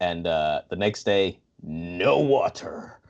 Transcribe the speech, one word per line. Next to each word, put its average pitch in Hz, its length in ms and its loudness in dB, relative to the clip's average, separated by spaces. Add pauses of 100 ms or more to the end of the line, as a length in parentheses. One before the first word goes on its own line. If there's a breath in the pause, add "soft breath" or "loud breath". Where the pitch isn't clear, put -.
And, 85 240 -2
uh, 78 440 0
the 87 60 -6
next 101 280 -2
day, 98 340 2 (240)
no 87 580 0
water. 123 760 -2 (120)